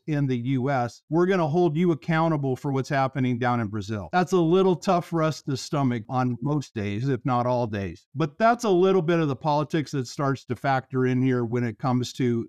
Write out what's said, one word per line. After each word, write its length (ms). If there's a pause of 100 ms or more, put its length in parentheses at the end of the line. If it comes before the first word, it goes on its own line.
in 220
the 100
U 320
S, 400
we're 160
gonna 220
hold 280
you 160
accountable 640
for 160
what's 180
happening 500
down 200
in 100
Brazil. 420
That's 220
a 40
little 380
tough 320
for 160
us 180
to 160
stomach 500
on 360
most 320
days, 340
if 160
not 220
all 180
days. 480
But 240
that's 280
a 40
little 320
bit 180
of 80
the 80
politics 580
that 120
starts 400
to 100
factor 520
in 160
here 200
when 200
it 160
comes 340
to 360